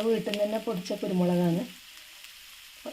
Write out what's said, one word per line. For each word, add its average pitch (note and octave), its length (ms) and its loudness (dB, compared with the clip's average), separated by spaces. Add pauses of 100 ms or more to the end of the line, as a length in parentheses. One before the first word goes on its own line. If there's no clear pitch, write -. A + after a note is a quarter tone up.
വീട്ടിൽ A3 240 4
നിന്ന് G#3 140 2
തന്നെ G#3+ 160 0
പൊടിച്ച G#3+ 340 -2
കുരുമുളകാണ്. F3+ 680 4 (1080)
അപ്പോൾ - 200 -12